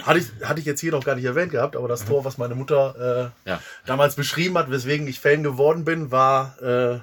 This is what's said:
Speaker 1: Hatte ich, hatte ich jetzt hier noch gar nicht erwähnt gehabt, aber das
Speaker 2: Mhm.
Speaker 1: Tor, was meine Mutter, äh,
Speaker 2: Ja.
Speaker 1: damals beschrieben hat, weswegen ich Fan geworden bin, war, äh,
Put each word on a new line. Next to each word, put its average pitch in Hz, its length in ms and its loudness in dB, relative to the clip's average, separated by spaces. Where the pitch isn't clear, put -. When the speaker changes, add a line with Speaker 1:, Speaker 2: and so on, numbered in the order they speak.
Speaker 1:
Hatte 160 180 4
ich, - 60 -4
hatte 151 160 -4
ich 156 60 -8
jetzt 147 160 -4
hier 160 120 -2
noch 139 120 -2
gar 135 120 0
nicht 127 100 -6
erwähnt 160 260 -2
gehabt, 135 240 -2
aber 123 100 -4
das 117 180 -4
Speaker 2:
Mhm. 104 40 -6
Speaker 1:
Tor, 135 160 2
was 135 140 -6
meine 123 160 -4
Mutter, 127 800 0
äh, 95 60 -8
Speaker 2:
Ja. 87 100 -2
Speaker 1:
damals 127 300 2
beschrieben 175 420 -2
hat, 147 140 0
weswegen 135 360 -2
ich 131 140 -8
Fan 147 220 4
geworden 147 420 2
bin, 160 260 -2
war, 131 520 4
äh, 123 400 0